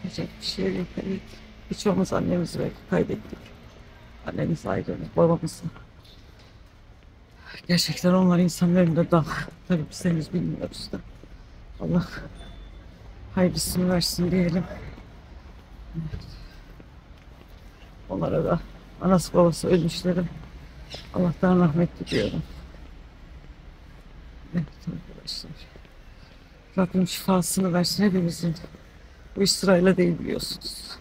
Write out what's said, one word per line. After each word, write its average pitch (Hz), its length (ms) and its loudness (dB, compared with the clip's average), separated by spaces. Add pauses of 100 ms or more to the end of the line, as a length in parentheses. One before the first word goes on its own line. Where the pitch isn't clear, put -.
Yapacak 175 240 -6 (140)
bir - 40 -10
şey 190 320 -2
yok. 180 100 -4 (100)
Evet. 190 240 -4 (500)
Hiç - 160 -2
olmaz 185 260 2
annemizi 175 460 0
belki - 160 -4 (140)
kaybettik. - 500 -2 (880)
Annemiz 165 380 -2
ayrıldı, - 340 -2 (180)
babamızı. 165 460 2 (2000)
Gerçekten 175 460 2
onlar 180 260 6
insanların 175 560 4
da 170 160 2
da 165 140 6 (420)
tabii 170 240 2
biz - 140 -8
henüz 165 280 0
bilmiyoruz - 580 -4
da. - 60 -8 (800)
Allah 170 280 0 (1300)
hayırlısını 180 540 2
versin 175 420 0
diyelim. 175 320 2 (1300)
Evet. 160 300 -8 (1800)
Onlara 95 360 0
da 170 140 2 (420)
anası 180 320 4
babası 175 340 4
ölmüşlerin 175 580 2 (880)
Allah'tan 180 460 2
rahmet 170 400 4
diliyorum. 123 440 0 (2000)
Evet 170 120 -2 (220)
arkadaşlar. - 640 -12 (1300)
Rabbim 185 300 2
şifasını 185 680 2
versin 180 300 2
hepimizin. 170 520 2 (800)
Bu 196 80 2
iş 190 80 4
sırayla 185 460 6
değil 175 220 4
biliyorsunuz. - 800 -8